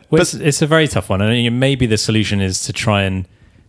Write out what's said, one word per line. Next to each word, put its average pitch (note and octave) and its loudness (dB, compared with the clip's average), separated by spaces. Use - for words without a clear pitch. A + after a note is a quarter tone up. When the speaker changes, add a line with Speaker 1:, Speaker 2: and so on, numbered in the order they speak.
Speaker 1:
Well, D#3 2
Speaker 2:
But - 4
Speaker 1:
it's, F3 0
it's D3 -2
a D#3+ 2
very D#3 2
tough - -4
one. G2 0
And G#2+ 2
I A#2 2
think A#2+ 0
maybe C3 0
the A2 2
solution G#2 0
is F#2+ -2
to - -6
try G#2 0
and, F#2+ -4